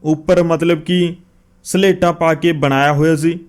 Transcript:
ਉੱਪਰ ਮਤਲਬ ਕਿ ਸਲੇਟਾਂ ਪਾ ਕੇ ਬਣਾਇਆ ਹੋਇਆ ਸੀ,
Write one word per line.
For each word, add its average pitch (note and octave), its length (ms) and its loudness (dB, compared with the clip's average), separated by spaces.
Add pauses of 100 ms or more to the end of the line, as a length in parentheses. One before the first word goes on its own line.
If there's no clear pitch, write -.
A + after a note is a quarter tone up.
ਉੱਪਰ D#3 380 0
ਮਤਲਬ E3+ 380 0
ਕਿ F3 340 -2 (500)
ਸਲੇਟਾਂ F3+ 480 0
ਪਾ E3 220 0
ਕੇ E3+ 200 -2
ਬਣਾਇਆ C#3+ 380 0
ਹੋਇਆ D#3 240 2
ਸੀ, E3 220 -2 (100)